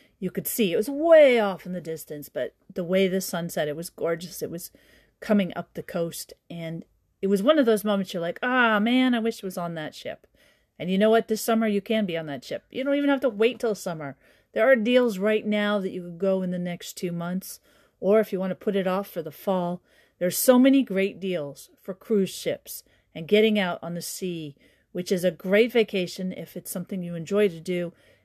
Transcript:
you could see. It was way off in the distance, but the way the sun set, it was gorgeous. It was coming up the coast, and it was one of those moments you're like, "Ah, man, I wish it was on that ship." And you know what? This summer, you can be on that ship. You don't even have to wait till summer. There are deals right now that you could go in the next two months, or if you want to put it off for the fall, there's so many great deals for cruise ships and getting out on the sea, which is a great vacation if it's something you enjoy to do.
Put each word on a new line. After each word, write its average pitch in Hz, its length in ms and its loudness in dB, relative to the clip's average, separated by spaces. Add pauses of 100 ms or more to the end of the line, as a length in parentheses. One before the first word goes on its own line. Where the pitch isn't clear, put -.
(200)
you 185 120 -6
could - 160 -8
see. 190 260 0
It 160 40 2
was 214 120 0
way 294 500 8
off 196 260 -2
in 180 80 -8
the 175 80 -8
distance, 151 480 -12
but - 260 -6 (180)
the 185 100 -6
way 185 240 2
the 185 140 0
sun 170 280 -6
set, 156 180 -2
it 147 80 -4
was 170 140 -10
gorgeous. 170 520 -6
It 156 100 -6
was - 200 -12 (480)
coming 202 360 0
up - 180 -12
the 156 100 -10
coast, - 500 -8 (160)
and 165 340 -10 (380)
it 196 60 -2
was 196 160 2
one 311 160 4
of 254 60 2
those 214 180 2
moments 196 300 -2
you're 175 80 -6
like, 175 200 -6
"Ah, 247 380 2
man, 247 340 2
I 233 60 0
wish 220 180 -2
it - 60 -14
was 185 140 -8
on 170 180 -6
that 156 180 -8
ship." - 320 -14 (540)
And 175 100 -4
you 190 80 2
know 214 140 6
what? 226 160 4
This 220 140 -2
summer, 226 260 0
you 202 140 0
can 220 240 -2
be 165 120 -4
on 160 80 -6
that 139 180 -8
ship. - 280 -10
You 254 120 -6
don't 285 120 0
even 285 140 2
have 269 120 2
to 269 80 0
wait 220 300 0
till 220 160 -2
summer. 156 420 -10 (360)
There 220 160 4
are 269 60 8
deals 233 440 4
right 214 260 0
now 208 340 0
that 190 120 -4
you 180 120 -8
could 175 140 -14
go 190 240 0
in 180 100 -4
the 180 60 -4
next 175 360 -8
two 180 180 -6
months, 175 480 -6 (400)
or 208 200 4
if 208 140 0
you 185 60 -4
want 185 120 -4
to 180 40 -4
put 202 200 -4
it 185 120 0
off 196 200 -2
for 175 140 -10
the 156 100 -12
fall, 180 520 -4 (340)
there's 175 200 -2
so 254 200 6
many 269 240 6
great 190 380 -2
deals 165 500 -6 (100)
for 196 140 -12
cruise 196 360 0
ships - 540 -8 (300)
and 165 140 -10
getting 214 320 4
out 180 240 -2
on 170 100 -8
the 170 80 -8
sea, 165 540 -8 (360)
which 180 200 -6
is 180 120 2
a 180 80 2
great 208 400 2
vacation 190 600 -2
if - 260 -14
it's - 140 -12
something 180 320 -8
you 175 100 -8
enjoy 196 340 2
to 165 120 -4
do. 175 340 -4 (320)